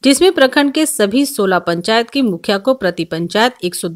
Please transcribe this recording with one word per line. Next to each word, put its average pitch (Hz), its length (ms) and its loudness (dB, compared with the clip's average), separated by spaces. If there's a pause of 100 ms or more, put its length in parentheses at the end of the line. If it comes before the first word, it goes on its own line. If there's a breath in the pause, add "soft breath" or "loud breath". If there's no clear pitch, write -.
जिसमें 285 280 4
प्रखंड 285 400 2
के 311 140 0
सभी 226 400 0
सोलह 190 340 0
पंचायत 180 500 -2
की 277 140 -2
मुखिया 196 340 -2
को 254 160 0
प्रति 175 320 -4
पंचायत 185 580 -2
एक 175 100 -4
सौ - 220 -8